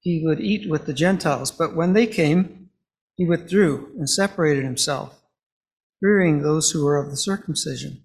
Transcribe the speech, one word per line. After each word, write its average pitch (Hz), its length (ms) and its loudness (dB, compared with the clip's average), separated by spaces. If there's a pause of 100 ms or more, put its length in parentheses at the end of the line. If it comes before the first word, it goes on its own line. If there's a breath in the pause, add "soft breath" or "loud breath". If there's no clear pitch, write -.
he 170 220 -2
would 156 160 0
eat 208 300 -2
with 151 160 -4
the 151 80 -6
Gentiles. 151 560 0
But 165 260 -4
when 175 180 2
they 226 120 6
came, 180 640 0 (460)
he 180 100 -2
withdrew 165 720 2
and 147 100 -4
separated 160 560 0
himself, - 560 -6 (800)
fearing 185 440 4
those 156 260 2
who 151 160 0
were 147 120 2
of 143 120 -4
the 139 80 -8
circumcision. 147 880 -6